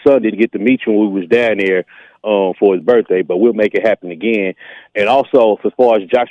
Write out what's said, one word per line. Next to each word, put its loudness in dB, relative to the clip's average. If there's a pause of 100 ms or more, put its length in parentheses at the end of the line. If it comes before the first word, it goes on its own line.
son 4
didn't -2
get 0
to -6
meet 0
you 0
when 0
we -4
was -8
down 0
there, -2 (380)
um, 0
for 2
his -6
birthday, 0
but -4
we'll 2
make -2
it -2
happen -4
again. -4 (400)
And -2
also, 2
as -4
far 4
as -4
Josh 0